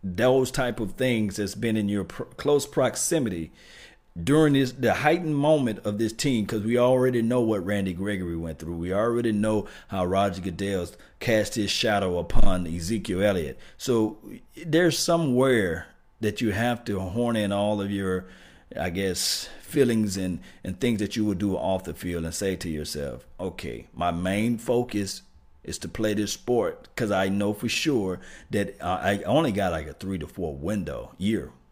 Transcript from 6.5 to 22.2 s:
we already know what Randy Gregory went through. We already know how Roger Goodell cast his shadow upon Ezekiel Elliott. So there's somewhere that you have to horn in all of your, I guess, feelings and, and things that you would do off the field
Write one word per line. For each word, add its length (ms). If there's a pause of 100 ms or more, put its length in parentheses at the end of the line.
we 140
already 440
know 180
what 260
Randy 280
Gregory 420
went 240
through. 160
We 180
already 380
know 360 (200)
how 160
Roger 380
Goodell 460 (340)
cast 340
his 160
shadow 460
upon 500
Ezekiel 540
Elliott. 360 (200)
So 400 (480)
there's 340
somewhere 880 (320)
that 220
you 100
have 340
to 140
horn 380
in 160
all 260
of 100
your, 360 (520)
I 120
guess, 580 (140)
feelings 560
and, 220 (240)
and 140
things 220
that 160
you 100
would 140
do 160
off 300
the 80
field 320